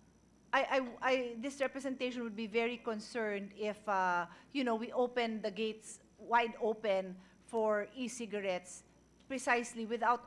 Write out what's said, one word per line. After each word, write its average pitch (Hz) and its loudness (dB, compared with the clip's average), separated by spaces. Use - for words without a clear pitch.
I, 269 4
I, 269 4
I, 254 2
this 277 -4
representation 262 -2
would 226 -6
be 226 -4
very 233 0
concerned 214 -4
if, 208 -2
uh, 185 4
you 269 0
know, 233 2
we 220 -4
open 240 2
the 220 0
gates 214 -4
wide 226 2
open 202 2
for 214 2
e-cigarettes 208 -4
precisely 240 0
without 233 2